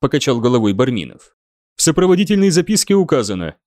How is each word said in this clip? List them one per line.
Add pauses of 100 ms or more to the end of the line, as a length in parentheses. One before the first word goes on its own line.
покачал
головой
Барминов. (400)
"В
сопроводительной
записке
указано: (100)